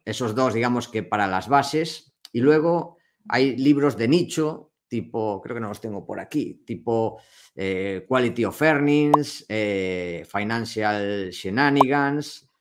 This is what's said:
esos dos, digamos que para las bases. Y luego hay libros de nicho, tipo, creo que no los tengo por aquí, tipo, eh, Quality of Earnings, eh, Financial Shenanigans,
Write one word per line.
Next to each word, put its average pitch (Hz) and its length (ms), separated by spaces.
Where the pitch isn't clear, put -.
esos 110 300
dos, 117 200
digamos 120 340
que 110 140
para 101 240
las 95 220
bases. 139 640
Y 120 80
luego 156 560
hay 131 280
libros 139 400
de 113 120
nicho, 160 640
tipo, 110 540
creo 123 120
que 117 60
no 110 80
los 104 140
tengo 101 240
por 98 120
aquí, - 480
tipo, 113 540
eh, 95 540
Quality 120 380
of 95 160
Earnings, 147 880
eh, 92 800
Financial 104 960
Shenanigans, 139 1200